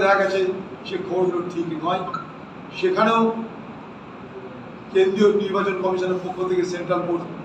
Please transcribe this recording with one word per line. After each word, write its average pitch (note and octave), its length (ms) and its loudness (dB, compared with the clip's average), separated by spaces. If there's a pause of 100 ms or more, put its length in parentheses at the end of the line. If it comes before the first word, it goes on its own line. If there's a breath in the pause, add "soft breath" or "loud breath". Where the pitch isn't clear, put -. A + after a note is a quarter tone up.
দেখা G3 200 6
গেছে F#3+ 180 2 (480)
সে F#3+ 80 -4 (120)
খবরগুলো F3+ 340 2 (120)
ঠিক E3 140 -2 (180)
নয়। F#3 160 0 (800)
সেখানেও G#3+ 400 4 (1700)
কেন্দ্রীয় G3 360 6 (140)
নির্বাচন G3 400 0
কমিশনের F#3 400 0
পক্ষ F3+ 140 -6 (120)
থেকে F3+ 220 2
সেন্ট্রাল F3 360 -2
বোর্ড E3+ 140 0 (240)